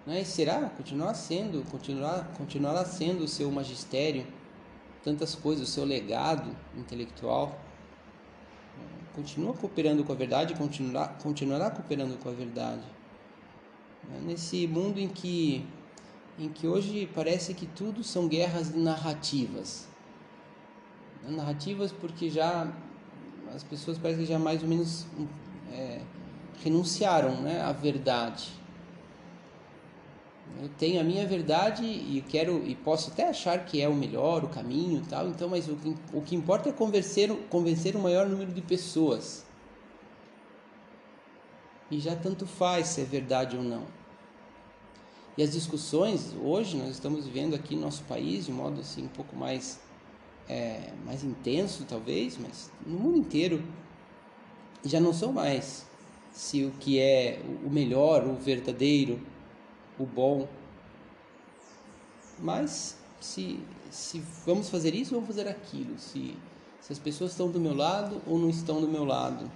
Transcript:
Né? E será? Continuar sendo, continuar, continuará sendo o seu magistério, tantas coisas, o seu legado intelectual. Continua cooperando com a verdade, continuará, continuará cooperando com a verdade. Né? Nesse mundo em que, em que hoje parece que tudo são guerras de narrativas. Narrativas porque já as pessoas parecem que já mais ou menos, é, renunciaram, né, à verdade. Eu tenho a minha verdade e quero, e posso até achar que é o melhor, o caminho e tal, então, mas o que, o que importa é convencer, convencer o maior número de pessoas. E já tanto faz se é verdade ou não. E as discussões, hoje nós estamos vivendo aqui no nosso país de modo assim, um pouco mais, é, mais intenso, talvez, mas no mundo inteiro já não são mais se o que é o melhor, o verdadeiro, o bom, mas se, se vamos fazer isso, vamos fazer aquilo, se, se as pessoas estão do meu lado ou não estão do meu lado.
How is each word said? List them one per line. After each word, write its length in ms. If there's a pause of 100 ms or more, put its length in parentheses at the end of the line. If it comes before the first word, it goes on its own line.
Né? 160
E 40
será? 440
Continuar 460
sendo, 560
continuar, 640
continuará 480
sendo 400
o 40
seu 220
magistério, 760 (760)
tantas 320
coisas, 320
o 60
seu 120
legado 720 (220)
intelectual. 840 (1600)
Continua 400
cooperando 500
com 80
a 20
verdade, 400
continuará, 540
continuará 600
cooperando 480
com 100
a 40
verdade. 520 (1200)
Né? 200
Nesse 400
mundo 340
em 80
que, 580 (720)
em 120
que 160
hoje 480
parece 400
que 100
tudo 400
são 240
guerras 420
de 80
narrativas. 1080 (1300)
Narrativas 720
porque 380
já 400 (840)
as 80
pessoas 360
parecem 260
que 60
já 80
mais 240
ou 60
menos, 380 (680)
é, 280 (640)
renunciaram, 760
né, 200
à 120
verdade. 880 (2000)
Eu 100
tenho 300
a 40
minha 220
verdade 580
e 440
quero, 380
e 80
posso 380
até 160
achar 360
que 160
é 80
o 60
melhor, 500
o 40
caminho 520
e 60
tal, 220
então, 200
mas 200
o 80
que, 200 (160)
o 100
que 120
importa 360
é 20
convencer, 580 (180)
convencer 460
o 60
maior 260
número 240
de 100
pessoas. 840 (2500)
E 100
já 160
tanto 300
faz 420
se 120
é 40
verdade 520
ou 60
não. 220 (1500)
E 60
as 100
discussões, 880
hoje 340
nós 120
estamos 380
vivendo 280
aqui 220
no 60
nosso 220
país 420
de 60
modo 280
assim, 240
um 40
pouco 280
mais, 440 (680)
é, 440 (140)
mais 160
intenso, 680
talvez, 480
mas 360 (120)
no 140
mundo 200
inteiro 460 (1200)
já 140
não 140
são 200
mais 540 (460)
se 320
o 80
que 260
é 420 (240)
o 60
melhor, 560
o 80
verdadeiro, 880 (720)
o 80
bom, 420 (1900)
mas 600 (220)
se, 400 (300)
se 280 (280)
vamos 240
fazer 240
isso, 180
vamos 140
fazer 200
aquilo, 520
se, 360 (460)
se 100
as 80
pessoas 340
estão 180
do 100
meu 140
lado 520
ou 120
não 100
estão 320
do 80
meu 160
lado. 520